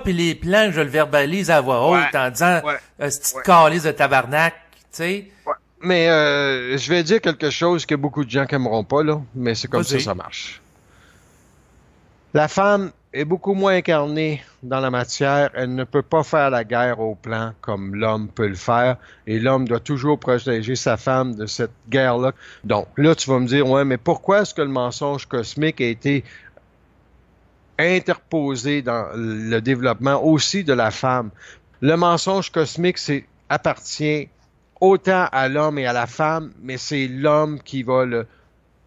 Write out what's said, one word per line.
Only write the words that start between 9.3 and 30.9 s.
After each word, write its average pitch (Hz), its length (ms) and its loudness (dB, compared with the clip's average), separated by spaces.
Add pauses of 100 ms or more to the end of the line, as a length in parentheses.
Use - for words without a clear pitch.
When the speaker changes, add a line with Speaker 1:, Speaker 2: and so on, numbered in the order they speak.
Speaker 2:
mais 123 200 -2
c'est - 140 -6
comme - 120 0
Speaker 1:
Vas-y. 143 200 -2
Speaker 2:
ça, 110 100 -4
ça 95 40 -2
marche. - 460 -14 (1700)
La 151 120 4
femme 196 460 0 (200)
est 143 120 -4
beaucoup 185 300 -2
moins 190 200 2
incarnée 156 680 0 (220)
dans 127 160 -2
la 135 100 0
matière. 135 680 0
Elle 127 200 -4
ne 131 80 -4
peut 135 200 -2
pas 160 200 0
faire 143 280 2
la 120 120 0
guerre 120 380 -2
au 110 160 -4
plan 113 440 -6
comme 98 360 -6
l'homme 107 320 -2
peut 107 180 -2
le 98 80 -2
faire. 120 440 0 (280)
Et 110 140 -2
l'homme 131 260 0
doit 117 140 -2
toujours 143 400 -2
protéger 120 560 -2
sa 117 200 0
femme 131 380 -2
de 107 120 -10
cette 117 260 -6 (160)
guerre-là. 127 420 2 (320)
Donc, 107 240 -2 (100)
là, 156 200 4
tu - 120 -6
vas 131 120 2
me 123 80 0
dire, « 139 200 2
Ouais, 139 160 4
mais 131 120 0
pourquoi 196 460 2
est-ce - 120 -6
que 160 80 -2
le 143 60 -2
mensonge 135 580 -4
cosmique 143 540 -4
a 123 60 0
été 127 360 0 (1600)
interposé 147 1000 -2
dans 117 360 -4
le 113 420 -2
développement 127 640 0
aussi 160 400 2
de 143 100 0
la 113 200 2